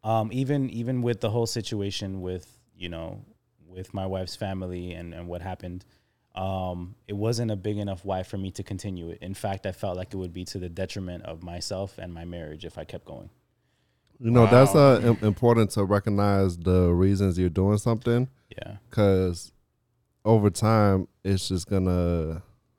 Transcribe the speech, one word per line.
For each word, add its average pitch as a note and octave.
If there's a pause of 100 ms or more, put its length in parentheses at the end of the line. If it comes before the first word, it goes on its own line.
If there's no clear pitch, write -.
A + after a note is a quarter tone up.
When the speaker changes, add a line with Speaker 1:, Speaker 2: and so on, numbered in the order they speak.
Speaker 1:
Um, A2
even, C3+
even A#2+
with A#2+
the A2+
whole A#2
situation G2+
with, F2+ (280)
you F2+
know, E2+ (460)
with F#2
my F#2+
wife's F#2
family F2+
and, E2+
and F2
what F2
happened, F2+ (500)
um, F#2 (120)
it G#2
wasn't A2+
a G#2
big G#2
enough G2+
why F#2
for G2+
me F#2+
to -
continue F2+
it. -
In F#2
fact, G2
I F#2+
felt F#2
like F#2
it G2
would F2+
be F2+
to -
the F2+
detriment F2+
of E2
myself F#2
and F2+
my E2+
marriage E2
if D#2
I D#2
kept -
going. - (880)
Speaker 2:
You A#2
know, A#2+
that's, B2+
Speaker 3:
Wow. C#3+
Speaker 2:
uh, G#2+
im-, A2+
important A2+
to G#2
recognize G2
the F2+
reasons F#2+
you're F2+
doing F#2+
something. A#2+ (280)
Speaker 1:
Yeah. G#2 (120)
Speaker 2:
'Cause F#2 (760)
over G#2
time, G#2 (160)
it's F#2+
just F2+
gonna F2 (380)